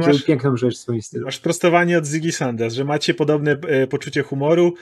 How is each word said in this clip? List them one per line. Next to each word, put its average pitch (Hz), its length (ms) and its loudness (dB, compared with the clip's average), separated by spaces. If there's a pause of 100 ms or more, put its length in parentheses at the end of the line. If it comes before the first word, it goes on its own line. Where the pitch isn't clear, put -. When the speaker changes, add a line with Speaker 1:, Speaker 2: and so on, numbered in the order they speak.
Speaker 1:
zrobił 151 160 6
Speaker 2:
masz, 139 60 -8
Speaker 1:
piękną 135 320 2
rzecz 120 180 0
w - 40 -16
swoim 117 240 -6
stylu. 117 220 -10
Speaker 2:
masz 131 140 -8
prostowanie 175 600 2
od 156 80 -2
Ziggy 160 260 -2
Sandas, 117 420 -4
że 135 100 -2
macie 147 300 0
podobne, 147 420 0 (120)
e, 135 180 2
poczucie 139 360 -4
humoru, 165 580 2